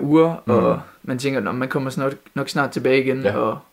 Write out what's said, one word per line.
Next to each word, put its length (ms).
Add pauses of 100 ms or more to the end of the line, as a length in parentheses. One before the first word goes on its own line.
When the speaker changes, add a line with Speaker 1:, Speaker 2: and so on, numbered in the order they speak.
Speaker 1:
uger, 320 (100)
Speaker 2:
Mm. 80
Speaker 1:
og 280 (220)
man 160
tænker, 200
"Nå, 120
man 180
kommer 200
snart, 260 (180)
nok 160
snart 220
tilbage 320
igen," 180
Speaker 2:
Ja. 160
Speaker 1:
og 220 (140)